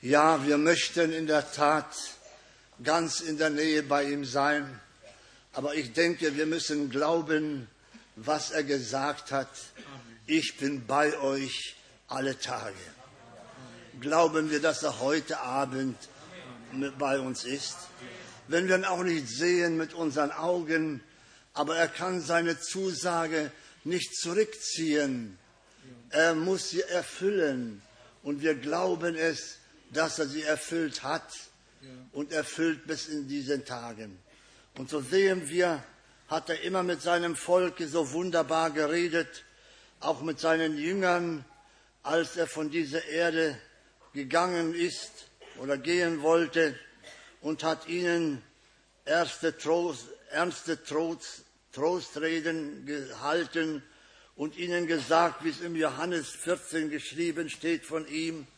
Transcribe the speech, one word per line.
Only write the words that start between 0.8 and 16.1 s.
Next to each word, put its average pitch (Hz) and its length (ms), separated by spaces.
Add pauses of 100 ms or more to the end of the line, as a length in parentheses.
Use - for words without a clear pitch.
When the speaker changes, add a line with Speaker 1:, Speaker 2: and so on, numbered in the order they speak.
Speaker 1:
in 160 160
der 151 240
Tat 147 440 (880)
ganz 156 360
in 156 180
der 156 140
Nähe 151 320
bei 143 220
ihm 143 200
sein. 139 540 (720)
Aber 147 220
ich 123 180
denke, 165 420
wir 156 120
müssen 151 420
glauben, 151 800 (480)
was 147 340
er 156 140
gesagt 135 680
hat. 135 200 (240)
Speaker 2:
Amen. 117 500
Speaker 1:
"Ich 156 320
bin 139 300
bei 147 320
euch 135 560 (320)
alle 135 320
Tage." 110 340 (1300)
Glauben 156 480
wir, 151 100
dass - 220
er 131 180
heute 147 420
Abend 131 540 (760)